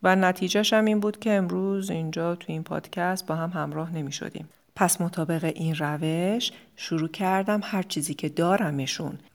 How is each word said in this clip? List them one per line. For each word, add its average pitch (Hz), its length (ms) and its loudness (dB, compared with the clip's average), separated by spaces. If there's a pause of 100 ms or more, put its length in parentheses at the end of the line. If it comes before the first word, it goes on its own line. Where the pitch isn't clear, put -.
و 185 140 8
نتیجه‌ش 190 560 4
هم 220 120 6
این 214 160 4
بود 208 180 -2
که 220 140 0
امروز 190 580 0
اینجا 165 440 -2
تو 175 180 -8
این 160 100 -4
پادکست 175 640 -4
با 156 80 -2
هم 165 160 -2
همراه 156 420 -4
نمیشدیم. 156 560 -6 (280)
پس 185 240 2
مطابق 170 440 -2
این 160 300 0
روش 160 800 0 (240)
شروع 165 320 -2
کردم 196 540 0
هر 196 200 -2
چیزی 147 320 -4
که 151 140 -4
دارمشون 151 920 0 (160)